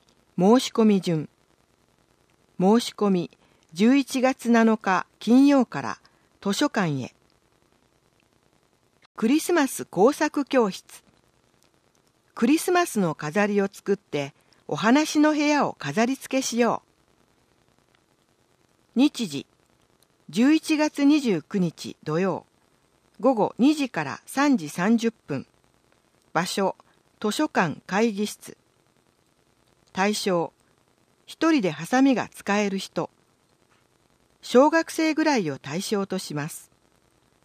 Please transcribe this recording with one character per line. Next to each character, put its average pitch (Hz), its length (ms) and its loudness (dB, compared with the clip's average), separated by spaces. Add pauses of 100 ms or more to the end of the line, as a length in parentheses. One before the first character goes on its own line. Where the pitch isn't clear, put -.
(380)
申 208 220 6
し - 120 -4
込 226 140 0
み 202 160 4
順。 160 280 -4 (1300)
申 202 200 4
し - 140 -6
込 208 160 -2
み、 180 220 -2 (420)
十 220 220 4
一 262 260 -2
月 262 280 -2
七 226 280 4
日 185 280 -2 (140)
金 254 280 4
曜 277 180 4
か - 160 -8
ら 110 180 -10 (420)
図 196 120 -4
書 196 160 -2
館 165 320 -2
へ。 - 120 -12 (2000)
ク 220 120 -2
リ 285 120 2
ス - 140 -2
マ 294 140 2
ス - 180 -10
工 220 280 2
作 294 320 -4
教 233 260 0
室。 - 320 -20 (1300)
ク 233 140 0
リ 294 100 2
ス 359 140 -4
マ 349 140 2
ス - 140 -4
の 165 140 0
飾 156 320 -2
り 202 160 0
を 196 100 -2
作 - 220 -6
っ 196 40 0
て、 143 360 -8 (380)
お 151 40 -2
話 262 440 2
の 302 120 4
部 302 80 -2
屋 294 260 0
を 139 80 -6
飾 156 320 -4
り 262 100 -4
付 - 220 -6
け 269 40 0
し 233 180 -4
よ 226 240 0 (2000)
う。 220 40 2
日 254 280 0
時、 139 200 -10 (840)
十 233 240 4
一 320 240 0
月 302 260 0
二 285 180 4
十 196 200 0
九 - 160 -6
日 170 460 -4
土 151 160 -4
曜。 185 260 -4 (720)
午 262 140 2
後 196 240 -2
二 277 160 4
時 285 160 -4
か 160 140 -6
ら 131 240 -10
三 277 300 0
時 151 120 -8
三 214 280 0
十 226 140 -2
分。 - 360 -10 (840)
場 165 120 -2
所、 190 300 -2 (440)
図 214 120 -4
書 302 160 -2
館 185 400 -2
会 214 260 0
議 202 140 -4
室。 - 300 -18 (1300)
対 202 220 0
象、 175 400 -2 (720)
一 - 260 -2
人 294 100 2
で 180 100 0
ハ 151 160 -12
サ 254 160 2
ミ 277 100 4
が 170 160 -4
使 - 280 -4
え 208 120 0
る 196 80 -4
人。 - 320 -8 (1300)
小 269 280 4
学 330 220 0
生 311 240 0
ぐ 311 80 -2
ら 302 140 2
い 175 120 -2
を 135 80 -8
対 151 240 -8
象 196 240 -4
と 190 140 -6
し - 160 -10
ま 147 120 -6
す。 - 220 -18 (760)